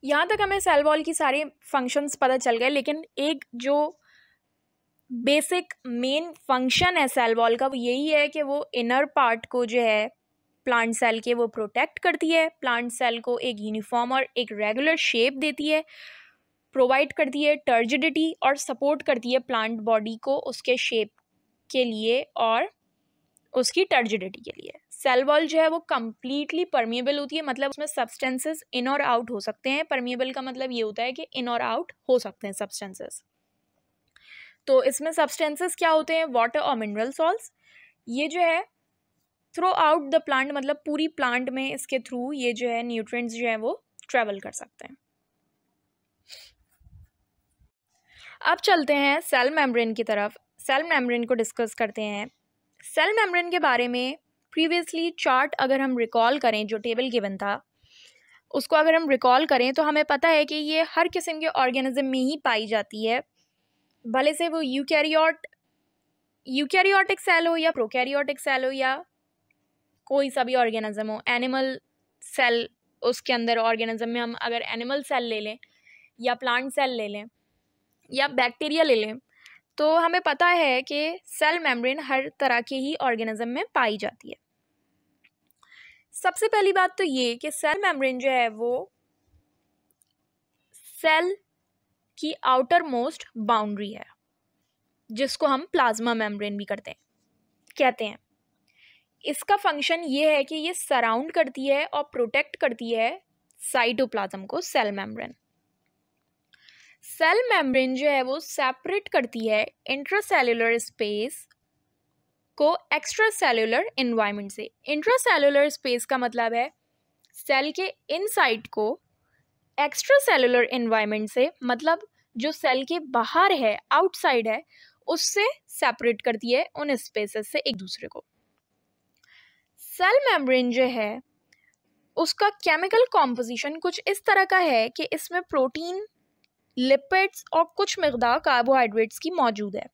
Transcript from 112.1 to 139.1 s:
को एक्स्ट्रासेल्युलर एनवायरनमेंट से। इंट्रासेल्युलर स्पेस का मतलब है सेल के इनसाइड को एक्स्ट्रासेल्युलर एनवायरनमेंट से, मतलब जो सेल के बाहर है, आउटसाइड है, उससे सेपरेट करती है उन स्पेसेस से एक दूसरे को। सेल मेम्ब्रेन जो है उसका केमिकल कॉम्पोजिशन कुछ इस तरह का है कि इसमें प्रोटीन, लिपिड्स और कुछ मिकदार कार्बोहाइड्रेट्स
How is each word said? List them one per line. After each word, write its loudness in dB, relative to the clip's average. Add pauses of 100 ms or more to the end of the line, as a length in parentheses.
को 4 (140)
एक्स्ट्रासेल्युलर 0
एनवायरनमेंट -2
से। -12 (140)
इंट्रासेल्युलर 2
स्पेस -4
का -2
मतलब -2
है -2 (600)
सेल -2
के -6 (160)
इनसाइड 0
को -4 (800)
एक्स्ट्रासेल्युलर 4
एनवायरनमेंट 0
से, 2 (100)
मतलब 0 (360)
जो -2
सेल 0
के -2
बाहर 2
है, 0 (140)
आउटसाइड 2
है, -4 (420)
उससे 0 (220)
सेपरेट 0
करती -2
है 0
उन -2
स्पेसेस -6
से -4
एक -4
दूसरे -14
को। -18 (1500)
सेल 2
मेम्ब्रेन 2
जो 4
है -4 (920)
उसका 0
केमिकल 2
कॉम्पोजिशन 0
कुछ -4
इस -4
तरह 4
का 2
है 4
कि -6
इसमें -4
प्रोटीन, -2 (720)
लिपिड्स 2
और 4 (120)
कुछ -2
मिकदार 2
कार्बोहाइड्रेट्स 2